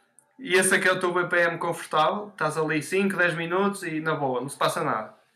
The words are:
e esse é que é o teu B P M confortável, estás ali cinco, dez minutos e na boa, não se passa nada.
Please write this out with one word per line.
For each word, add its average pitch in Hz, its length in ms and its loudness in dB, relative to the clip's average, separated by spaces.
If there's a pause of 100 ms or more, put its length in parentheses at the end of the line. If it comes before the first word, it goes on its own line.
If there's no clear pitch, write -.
(400)
e - 140 -4
esse 190 220 4
é - 40 4
que - 80 2
é 185 40 6
o 185 80 0
teu 180 120 0
B 175 140 0
P 175 140 2
M 170 180 2
confortável, 170 720 0
estás 156 260 -4
ali 156 280 0
cinco, 190 340 0
dez 175 160 2
minutos 180 480 -2
e 156 180 -6
na 160 140 -2
boa, 131 260 -2
não 135 80 -4
se - 80 -12
passa 160 280 0
nada. 110 280 -4 (240)